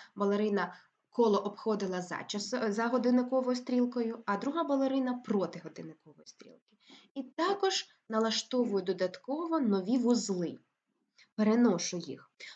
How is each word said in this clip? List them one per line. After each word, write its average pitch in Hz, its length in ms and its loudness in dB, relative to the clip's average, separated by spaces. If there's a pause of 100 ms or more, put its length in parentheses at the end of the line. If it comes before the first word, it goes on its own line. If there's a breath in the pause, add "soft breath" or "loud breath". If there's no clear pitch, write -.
(140 loud breath)
балерина 202 600 0 (420 loud breath)
коло 220 220 6
обходила 196 640 -2
за - 220 -8
час-, 214 480 -4
за 226 140 0
годинниковою 247 720 2
стрілкою, 247 680 -2
а 202 100 0
друга 285 280 -2
балерина 269 500 0
проти 196 500 -2
годинникової 160 640 -16
стрілки. - 500 -20 (380 loud breath)
І 269 80 -8
також 381 640 0 (220 soft breath)
налаштовую 220 760 0
додатково 254 760 -2
нові 208 380 2
вузли. 196 600 0 (760 soft breath)
Переношу 214 640 2
їх. 160 340 -10 (240 loud breath)